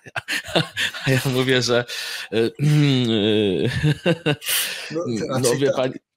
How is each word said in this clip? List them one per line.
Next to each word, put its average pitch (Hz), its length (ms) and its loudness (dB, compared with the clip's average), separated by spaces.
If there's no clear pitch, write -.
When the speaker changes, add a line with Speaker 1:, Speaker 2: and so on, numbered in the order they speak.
Speaker 1:
ja, - 180 -10
a 135 40 2
ja 127 100 4
mówię, 127 280 2
że, 120 220 2
y, 101 40 -2
<clears throat> 113 240 2
y, 113 1120 2
<laughs> 151 640 0
Speaker 2:
No, 156 100 -6
to - 100 -4
Speaker 1:
no 131 60 -4
Speaker 2:
raczej 135 240 2
Speaker 1:
wie 139 80 2
Speaker 2:
tak. 135 100 2
Speaker 1:
pani, 131 180 -2